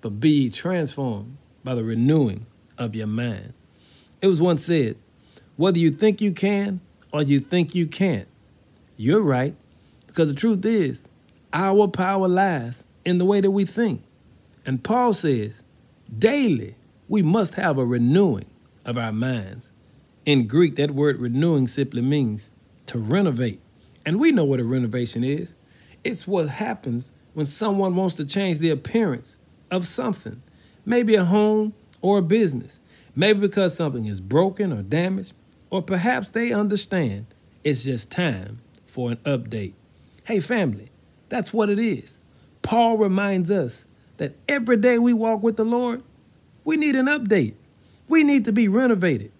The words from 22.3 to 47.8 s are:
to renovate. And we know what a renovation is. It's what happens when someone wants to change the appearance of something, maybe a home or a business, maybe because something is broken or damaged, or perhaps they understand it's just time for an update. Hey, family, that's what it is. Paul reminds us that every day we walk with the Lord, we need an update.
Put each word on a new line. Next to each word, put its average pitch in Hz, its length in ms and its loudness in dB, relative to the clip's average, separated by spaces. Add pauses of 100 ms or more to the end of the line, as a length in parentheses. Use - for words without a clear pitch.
to - 140 -8
renovate. 123 640 0 (440)
And 175 160 -2
we 320 100 4
know 202 140 2
what 135 160 0
a 120 40 -2
renovation 120 600 -2
is. 147 300 -4 (500)
It's - 220 -6
what 175 240 -2
happens 135 640 -6 (200)
when 151 140 -4
someone 196 500 -2
wants 185 200 0
to 156 100 -8
change 185 320 -2
the 165 100 0
appearance 156 680 -2 (320)
of 180 160 -2
something, - 560 -8 (420)
maybe 226 300 2
a 190 100 4
home 214 480 2 (300)
or 202 160 2
a 190 40 2
business, 170 560 0 (380)
maybe 202 240 4
because 196 340 0
something 131 300 -4
is 101 160 -6
broken 180 500 0
or 107 120 -4
damaged, 180 500 -4 (380)
or 190 100 -2
perhaps 196 480 -2
they 233 240 -2
understand 190 720 -2 (400)
it's 135 200 -2
just 127 260 -6
time 113 500 -6 (240)
for 120 280 -6
an 117 120 -6
update. 110 480 -4 (520)
Hey, 214 160 -2
family, 139 500 -4 (400)
that's - 240 -6
what 214 160 2
it 202 80 2
is. 214 400 -4 (420)
Paul 226 380 2
reminds 196 520 2
us 156 360 -2 (320)
that 143 160 -6 (120)
every 254 300 2
day 240 220 4
we 240 160 4
walk 220 280 0
with 220 140 0
the 220 80 0
Lord, 240 380 -2 (600)
we 311 120 0
need 302 200 0
an 262 100 2
update. 208 480 0 (540)